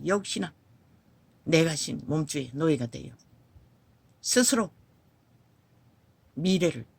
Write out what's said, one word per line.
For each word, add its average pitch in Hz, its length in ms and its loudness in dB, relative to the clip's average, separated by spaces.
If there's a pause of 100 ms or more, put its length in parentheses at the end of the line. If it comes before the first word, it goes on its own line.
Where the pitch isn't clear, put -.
역시나 190 480 -2 (920)
내가 160 300 4
신 - 300 -6
몸주의 143 480 -4
노예가 143 340 0
되어 - 260 -14 (1040)
스스로 240 520 2 (1600)
미래를 165 520 0 (140)